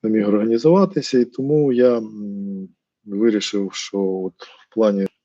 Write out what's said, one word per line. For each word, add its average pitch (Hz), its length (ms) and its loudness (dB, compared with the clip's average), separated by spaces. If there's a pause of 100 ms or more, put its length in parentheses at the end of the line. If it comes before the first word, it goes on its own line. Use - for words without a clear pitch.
не 110 80 -2
міг 107 180 2
організуватися, 131 880 2
і 123 60 4
тому 139 480 0
я, 120 260 4
м, 101 680 -10 (360)
вирішив, 101 680 -2
що - 280 -6
от 95 420 -4
в - 320 -20
плані 101 320 2 (180)